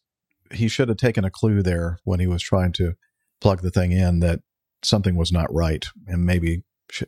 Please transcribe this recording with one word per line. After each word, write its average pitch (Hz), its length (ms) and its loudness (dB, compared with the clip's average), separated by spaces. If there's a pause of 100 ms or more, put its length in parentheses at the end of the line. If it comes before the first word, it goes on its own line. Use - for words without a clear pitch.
(520)
he 113 160 0
should 123 220 0
have 107 80 0
taken 117 260 0
a 92 60 0
clue 104 320 0
there 87 420 -2
when 92 160 -2
he 90 80 2
was 87 140 0
trying 90 320 0
to 85 220 -2 (440)
plug 95 220 2
the 90 100 -2
thing 90 220 2
in 87 260 2
that 85 220 0 (420)
something 98 320 0
was 85 160 0
not 80 220 0
right, 80 320 -2 (220)
and 87 180 -2
maybe 87 380 0 (280)
sh-, - 160 -10